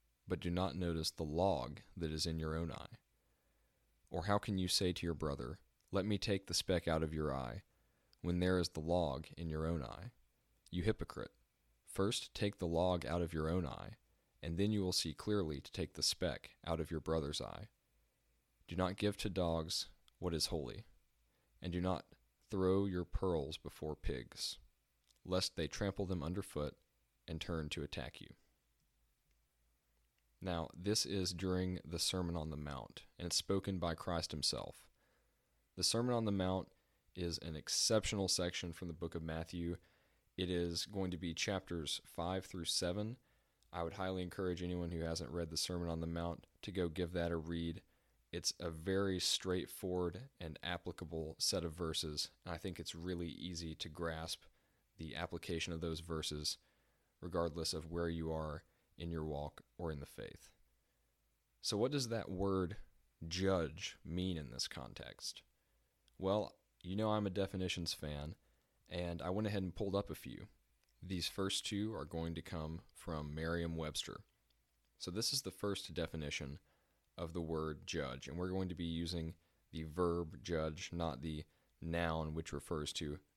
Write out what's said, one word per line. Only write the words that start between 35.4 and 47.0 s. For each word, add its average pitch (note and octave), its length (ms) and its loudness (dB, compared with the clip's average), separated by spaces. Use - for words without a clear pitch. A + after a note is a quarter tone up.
The F#2 80 -2
Sermon A#2+ 320 4
on A#2 80 4
the G#2+ 80 4
Mount F#2 400 4
is E2+ 240 0
an D#2 180 -6
exceptional G2+ 720 4
section F2 420 2
from F2 160 -8
the E2 60 -4
book E2 200 -4
of D#2+ 100 -4
Matthew. E2 540 -2
It F#2 120 2
is F2 360 2
going F#2+ 260 -2
to F2+ 60 -2
be E2 160 -2
chapters F2 720 0
five F#2 400 -2
through F2 180 -6
seven. G#2 540 0
I F2 100 0
would E2+ 120 -2
highly F#2+ 280 0
encourage F2+ 400 -2
anyone F2 280 0
who E2 100 -2
hasn't E2 280 -2
read E2 200 -2
the D#2+ 80 -4
Sermon F2 320 -2
on E2 100 0
the E2 80 -2
Mount E2+ 400 -2
to G#2+ 100 -8
go F2+ 160 2
give E2+ 240 -2